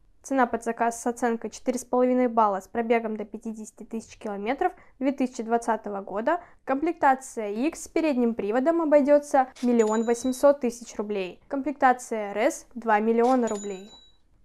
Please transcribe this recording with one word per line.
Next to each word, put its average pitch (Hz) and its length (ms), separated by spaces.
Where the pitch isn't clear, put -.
Цена 262 240
под 233 180
заказ 233 360
с - 60
оценкой 233 420
четыре 247 300
с - 80
половиной 254 420
балла 220 320
с - 80
пробегом 226 480
до 208 80
пятидесяти 220 600
тысяч - 340
километров 226 560
две 262 140
тысячи 247 300
двадцатого 220 600
года. 240 400
Комплектация 269 840
X 240 360
с - 40
передним 247 460
приводом 262 480
обойдется 294 680
миллион 233 400
восемьсот 254 580
тысяч - 360
рублей. 202 520
Комплектация 254 840
R 208 60
S 269 360
два 220 260
миллиона 233 480
рублей. 202 400